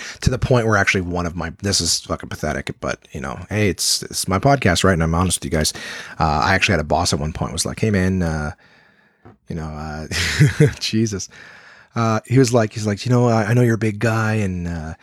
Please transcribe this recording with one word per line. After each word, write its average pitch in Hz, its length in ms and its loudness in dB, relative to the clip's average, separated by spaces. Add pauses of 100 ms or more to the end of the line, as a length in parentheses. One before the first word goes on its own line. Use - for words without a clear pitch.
(220)
to - 80 0
the 127 100 0
point 120 280 4
where 107 100 4
actually 98 240 2
one 87 240 -4
of 85 100 -6
my, 80 160 -6 (100)
this 98 200 0
is 82 200 -2
fucking - 280 -6
pathetic, 73 500 -6
but, 69 200 -6 (120)
you - 80 -12
know, 65 200 -8 (100)
hey, 104 200 0
it's, - 340 -2
it's - 240 -6
my 95 120 0
podcast, 127 440 4
right? 95 100 6
And 82 100 2
I'm 80 100 2
honest 87 260 2
with - 60 -10
you 69 60 -8
guys. 76 220 0 (460)
Uh, 76 240 2
I 95 120 2
actually 95 180 2
had 82 60 2
a 76 60 -2
boss 78 260 0
at 80 80 0
one 78 140 -4
point - 180 -6
was - 140 -4
like, - 140 -8
"Hey 110 120 0
man, 92 320 2
uh, 78 300 -2 (960)
you 85 60 -8
know, 80 100 -6
uh," 78 420 -10 (640)
<laughs> - 60 -14
Jesus. 110 480 -2 (680)
Uh, 113 320 0
he 123 140 4
was 123 140 4
like, 117 200 2
he's 107 140 -6
like, 101 180 -2
"You 120 60 0
know, 123 160 4
I, 113 220 2
I 117 40 2
know 123 80 4
you're 117 140 4
a - 20 0
big 107 220 -2
guy 110 360 0
and, 92 320 -2
uh, 80 360 -6